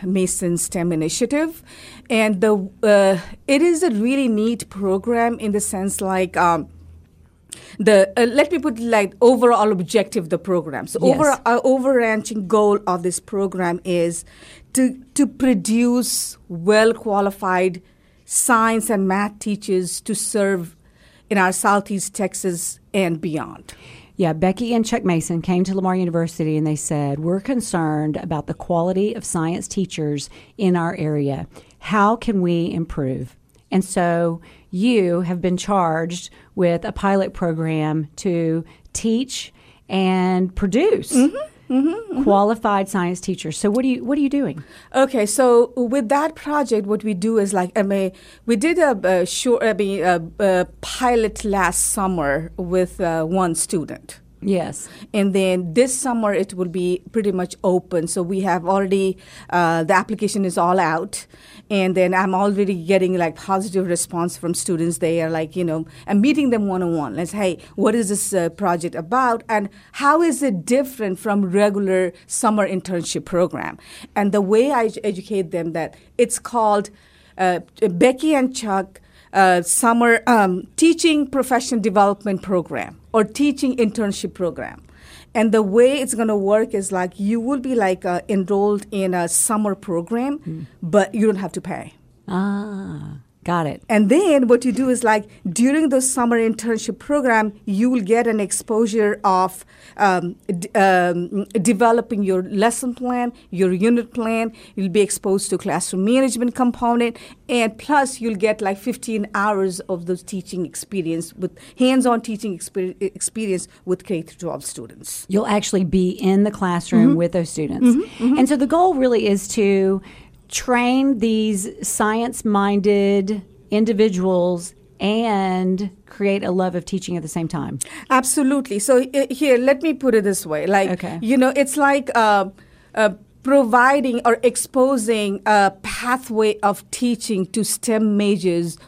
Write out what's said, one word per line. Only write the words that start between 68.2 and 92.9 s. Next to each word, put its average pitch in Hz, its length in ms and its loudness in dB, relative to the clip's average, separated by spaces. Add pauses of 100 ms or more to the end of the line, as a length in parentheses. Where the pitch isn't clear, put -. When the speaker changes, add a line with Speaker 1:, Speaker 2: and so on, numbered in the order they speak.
Speaker 1:
uh, 170 160 0
project 175 460 -4
about? 233 520 -2
And 202 220 -2 (240)
how 285 280 2
is 320 220 2
it 196 220 0
different 240 540 0
from 202 300 0
regular 190 640 2 (160)
summer 208 400 0
internship 180 580 -6
program?" 165 520 -2 (380)
And 208 160 0
the 208 100 2
way 220 300 4
I 240 140 2
ed-, 220 180 -6
educate 190 480 -4
them 170 220 -4
that 160 220 -6 (220)
it's - 220 0
called, 208 500 0 (480)
uh, 180 220 0 (320)
Becky 254 440 2
and 262 180 0
Chuck, 190 460 -6 (340)
uh, 185 280 6
Summer, 233 640 2
um, 196 480 2
Teaching 320 500 2
Profession 254 540 -2
Development 202 640 2
Program 160 560 -4 (160)
or 226 100 4
Teaching 269 540 -2
Internship 214 560 -2
Program. 160 480 -8 (520)
And 220 200 2
the 220 100 4
way 240 380 4
it's 262 120 -4
gonna 220 220 0
work 208 380 0
is, 196 180 -4
like, 185 260 -4
you 208 220 -2
will 254 220 -2
be, 262 120 -4
like, 190 300 0
uh, 180 240 -2
enrolled 202 640 0
in 190 220 -2
a 175 160 -2
summer 208 460 -2
program, 226 640 -4
Speaker 2:
Mm. 160 260 -10 (180)
Speaker 1:
but 180 320 2
you 214 100 2
don't 208 120 2
have 190 160 -6
to 180 80 -8
pay. - 320 -10 (340)
Speaker 2:
Ah, 190 920 -6 (240)